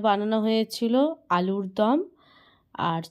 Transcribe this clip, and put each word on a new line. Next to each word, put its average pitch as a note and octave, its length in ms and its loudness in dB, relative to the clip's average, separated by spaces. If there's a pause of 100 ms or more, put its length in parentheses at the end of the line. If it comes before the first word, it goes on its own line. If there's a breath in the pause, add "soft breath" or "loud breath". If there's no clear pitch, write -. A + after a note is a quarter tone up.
বানানো G#3 400 2
হয়েছিল A3 480 0 (420)
আলুর F#3+ 300 -2 (120)
দম, A3+ 200 4 (920 soft breath)
আর E3 200 -4